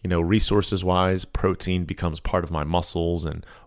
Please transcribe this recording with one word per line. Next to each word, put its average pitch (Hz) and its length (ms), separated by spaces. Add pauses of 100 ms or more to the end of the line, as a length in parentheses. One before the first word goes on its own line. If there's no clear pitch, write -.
you 104 60
know, 90 120
resources-wise, 92 1040
protein 92 600
becomes 82 360
part 90 240
of 78 60
my 80 120
muscles 85 640
and 76 200 (220)